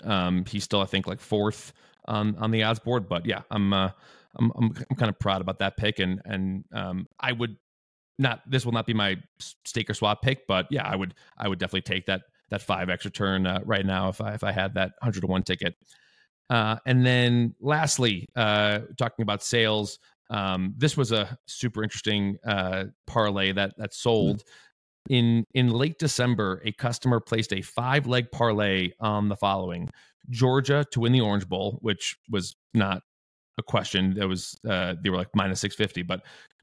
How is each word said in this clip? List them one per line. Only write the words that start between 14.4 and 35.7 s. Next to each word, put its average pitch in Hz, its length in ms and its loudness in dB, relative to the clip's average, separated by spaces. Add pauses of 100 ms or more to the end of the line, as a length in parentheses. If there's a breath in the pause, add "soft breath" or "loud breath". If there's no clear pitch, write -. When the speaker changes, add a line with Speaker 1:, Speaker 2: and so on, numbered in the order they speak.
Speaker 1:
I 98 80 0
had 95 220 -2
that 95 180 -2 (100)
hundred 101 200 -2
to 98 40 -2
one 92 160 0
ticket. 90 320 -2 (720 soft breath)
Uh, 113 280 2 (100)
and 127 180 6
then 120 560 4
lastly, 131 760 0
uh, 104 440 2 (160)
talking 117 280 -2
about 104 180 -2
sales, 107 560 0 (320 soft breath)
um, 95 460 -2
this 147 200 0
was 131 140 0
a 110 260 -2 (120)
super 110 340 -6
interesting, 104 540 -2 (100)
uh, 95 380 -2 (240)
parlay 101 420 0
that, 98 280 -2
that 104 140 -8
sold. 107 460 2
Speaker 2:
Mm. - 60 -14 (640 loud breath)
Speaker 1:
In, 117 360 4 (100)
in 123 160 4
late 139 300 0
December, 110 640 0
a 107 80 -4
customer 120 480 0
placed 110 320 -2
a 95 100 -4
five-leg 123 680 0
parlay 104 680 2
on 104 300 0
the 101 80 -2
following: 92 520 -2 (420 soft breath)
Georgia 131 600 4
to - 80 -2
win 117 140 4
the 131 80 8
Orange 101 280 2
Bowl, 98 320 -2
which - 360 -2 (120)
was 98 280 -4 (180)
not 98 280 2 (540)
a 120 60 -6
question. 95 520 0
That 101 120 0
was, 92 320 -6 (100)
uh, 92 320 -2
they 95 100 0
were, 92 60 0
like, 87 160 -4
minus 95 280 0
six 101 160 -4